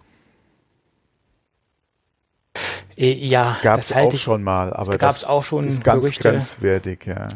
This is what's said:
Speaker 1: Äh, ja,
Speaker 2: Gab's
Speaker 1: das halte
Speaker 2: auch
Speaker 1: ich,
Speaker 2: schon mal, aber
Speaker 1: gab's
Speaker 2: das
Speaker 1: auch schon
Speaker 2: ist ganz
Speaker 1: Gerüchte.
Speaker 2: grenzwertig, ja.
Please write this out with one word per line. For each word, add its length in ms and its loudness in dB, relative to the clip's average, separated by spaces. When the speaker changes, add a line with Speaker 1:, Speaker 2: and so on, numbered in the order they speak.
Speaker 1:
Äh, 160 4
ja, 480 2
Speaker 2:
Gab's 260 2
Speaker 1:
das 80 -4
halte 140 4
Speaker 2:
auch 60 2
Speaker 1:
ich, 60 -4
Speaker 2:
schon 220 -2
mal, 300 0
aber 240 -4
Speaker 1:
gab's 240 2
Speaker 2:
das 80 -6
Speaker 1:
auch 160 0
schon 200 -4
Speaker 2:
ist 200 -4
ganz 180 4
Speaker 1:
Gerüchte. 200 -2
Speaker 2:
grenzwertig, 800 0
ja. 300 -8